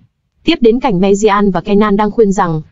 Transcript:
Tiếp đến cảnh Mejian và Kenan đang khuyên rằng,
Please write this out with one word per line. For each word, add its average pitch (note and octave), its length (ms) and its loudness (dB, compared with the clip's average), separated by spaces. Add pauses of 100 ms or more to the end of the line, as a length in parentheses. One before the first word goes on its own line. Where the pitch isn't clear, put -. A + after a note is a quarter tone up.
(440)
Tiếp E4 160 -2
đến A#3 200 2
cảnh G#3 200 -2
Mejian G3+ 500 0
và F3 100 -2
Kenan G3+ 360 0
đang G#3+ 140 0
khuyên G#3 220 0
rằng, E3+ 400 -2